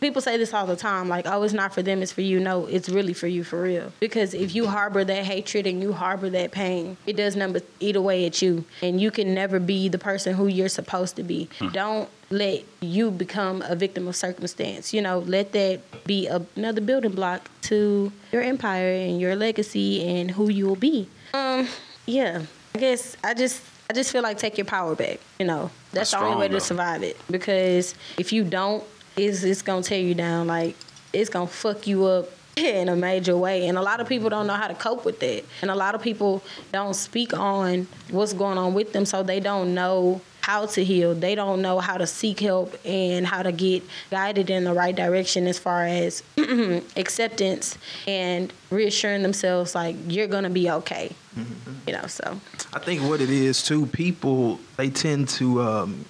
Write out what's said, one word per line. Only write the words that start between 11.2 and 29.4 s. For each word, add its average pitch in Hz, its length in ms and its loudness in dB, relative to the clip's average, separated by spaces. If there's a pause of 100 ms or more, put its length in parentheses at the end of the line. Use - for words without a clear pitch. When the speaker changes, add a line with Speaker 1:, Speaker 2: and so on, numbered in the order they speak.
Speaker 1:
be. 170 260 -4 (100)
Speaker 2:
Hmm. 196 100 -4
Speaker 1:
Don't 202 400 -2 (200)
let 196 360 0 (160)
you 196 300 2
become 185 580 -2
a 175 80 0
victim 185 320 -2
of 180 80 -6
circumstance. - 760 -6
You 220 80 0
know, 185 200 0
let 190 320 0
that 190 280 2 (260)
be 196 200 0
a-, 170 160 -2 (140)
another 220 240 -2
building 233 320 2
block 185 360 -2 (140)
to 202 480 4 (220)
your 240 100 2
empire 202 500 0
and 180 280 0
your 180 160 2
legacy 208 680 0
and 175 280 0
who 208 160 2
you 196 180 2
will 196 100 2
be. 247 320 0 (260)
Um, 262 340 0 (360)
yeah. 233 380 0 (320)
I 214 40 -4
guess 247 440 0
I 208 120 0
just, 254 280 0 (260)
I 220 60 -2
just 262 160 0
feel 247 120 2
like 214 160 -2
take 208 200 -2
your 196 60 0
power 180 320 -2
back, - 240 -2 (180)
you 190 80 0
know. 165 240 -2 (220)
That's 208 180 0
Speaker 2:
That's 202 100 0
Speaker 1:
the 214 60 2
only 226 100 2
way 208 100 2
Speaker 2:
strong, - 20 -2
Speaker 1:
to 190 60 0
Speaker 2:
though. 196 40 2
Speaker 1:
survive 175 460 -2
it. - 120 -4 (140)
Because 185 640 2 (240)
if 185 140 -2
you 220 100 4
don't, 196 400 0 (340)
it's, 196 280 2